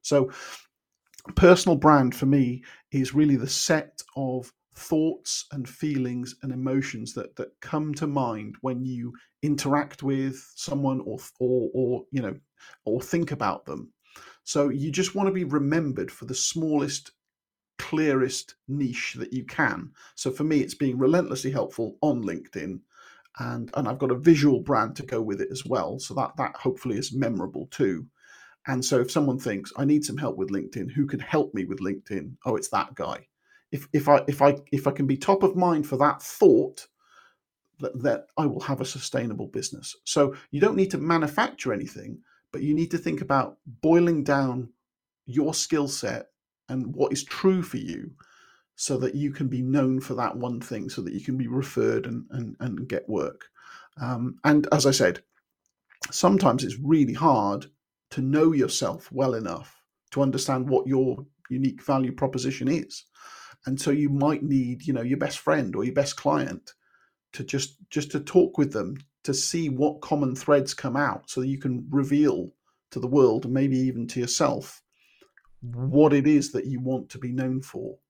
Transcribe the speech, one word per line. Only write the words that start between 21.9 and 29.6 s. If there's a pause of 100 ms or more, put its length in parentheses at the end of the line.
on
LinkedIn, (600)
and,
and
I've
got
a
visual
brand
to
go
with
it
as
well.
So
that,
that
hopefully
is
memorable
too. (600)
And
so
if
someone
thinks,